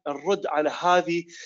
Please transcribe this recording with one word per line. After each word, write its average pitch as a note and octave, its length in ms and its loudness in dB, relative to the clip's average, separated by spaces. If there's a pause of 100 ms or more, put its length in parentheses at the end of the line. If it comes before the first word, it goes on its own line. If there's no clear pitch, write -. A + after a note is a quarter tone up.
نرد D3 400 -2
على D3+ 320 2
هذه F3 440 2 (220)